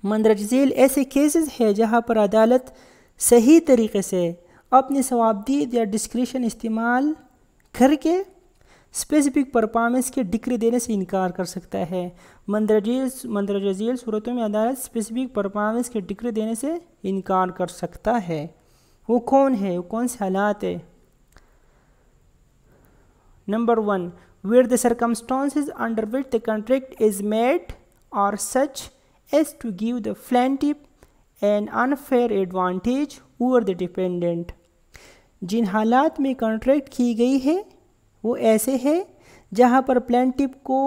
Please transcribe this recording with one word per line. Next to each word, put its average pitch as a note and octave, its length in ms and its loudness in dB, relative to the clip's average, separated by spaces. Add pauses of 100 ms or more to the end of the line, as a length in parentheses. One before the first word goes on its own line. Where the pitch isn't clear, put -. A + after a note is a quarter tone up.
मंदरज G#3+ 440 2
झेल C4 220 2
ऐसे C4+ 320 4
केसेस D4 460 0
हैं G#3+ 260 0
जहाँ A3+ 320 0
पर A3+ 100 0
अदालत A3 580 2 (420)
सही A#3+ 420 6
तरीके A3+ 420 2
से F3 420 -2 (300)
अपनी C4 300 4
सवाबदीद A#3+ 720 0
या A#3 100 0
डिस्क्रिशन A#3 600 -4
इस्तेमाल A#3 720 -2 (600)
करके D#4 480 4 (720)
स्पेसिफिक C#4 600 0
परफॉर्मेंस A#3 560 0
के C4 140 -4
डिक्री A3 340 -4
देने A#3 220 2
से A#3+ 140 -6
इनकार F#3 380 -2
कर F3+ 140 -6
सकता - 320 -10
है। F3+ 400 -6 (320)
मंदरज, G#3+ 760 0
मंदरज G3+ 520 -4
झेल A3+ 180 -2
सूरतों A3+ 380 -6
में A#3+ 100 -4
अदालत A3 340 -2
स्पेसिफिक A#3 560 -8
परफॉर्मेंस G#3 560 -4
के G#3+ 120 -6
डिक्री G3+ 300 -8
देने A3 240 -4
से D#4 260 -6 (240)
इनकार F#3 460 -2
कर F3+ 160 -4
सकता F3+ 460 -6
है। E3+ 420 -6 (540)
वो A#3+ 100 2
कौन C4+ 360 2
है, G3 220 -4
वो F3+ 60 -6
कौन A3+ 240 -6
से A#3+ 140 -8
हालात G3+ 420 -2
है? F3 240 -6 (2500)
नंबर A3+ 300 0
वन, G3 320 -2 (320)
where A#3+ 220 6
the A#3+ 120 0
circumstances C4 1000 -2
under A3 300 -4
which C4 240 -4
the - 100 0
contract A3+ 600 -2
is G#3 220 2
made A#3 500 0 (380)
are G3+ 260 0
such - 460 -2 (480)
as D4 240 0
to A#3 180 -10
give A3 300 -4
the G#3+ 180 -6
plaintiff C4+ 560 0 (640)
an G#3 260 0 (140)
unfair B3 520 0
advantage F#3+ 840 -2 (200)
over B3 240 4
the F#3+ 140 -2
defendant। F3 760 -4 (880)
जिन G#3 260 -2
हालात A#3 520 2
में C4+ 160 0
कॉन्ट्रैक्ट B3 600 0
की A#3+ 200 0
गई B3+ 240 2
है D#4+ 240 0 (600)
वो A#3 120 -2 (120)
ऐसे A3 300 2
है C#4 180 0 (560)
जहाँ B3 360 4
पर B3+ 200 2
प्लेंटिफ B3+ 480 0 (100)
को C4 220 0